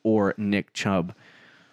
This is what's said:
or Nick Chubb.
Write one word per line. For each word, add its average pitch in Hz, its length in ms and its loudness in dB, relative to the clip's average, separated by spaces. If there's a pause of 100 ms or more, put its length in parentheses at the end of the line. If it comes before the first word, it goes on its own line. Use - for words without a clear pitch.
or 107 340 2
Nick 101 360 -2
Chubb. 92 420 -2 (580)